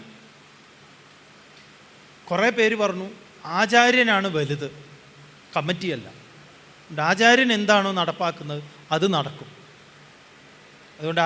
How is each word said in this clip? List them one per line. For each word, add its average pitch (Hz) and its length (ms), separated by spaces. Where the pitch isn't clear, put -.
കുറേ 190 260
പേര് 226 260
പറഞ്ഞു, 190 240
"ആചാര്യനാണ് 226 800
വലുത്, 143 300
കമ്മിറ്റിയല്ല. 165 520
അതുകൊണ്ട് - 1000
ആചാര്യൻ 240 460
എന്താണോ 202 420
നടപ്പാക്കുന്നത് 165 640
അത് 160 200
നടക്കും. - 340
അതുകൊണ്ട് 165 280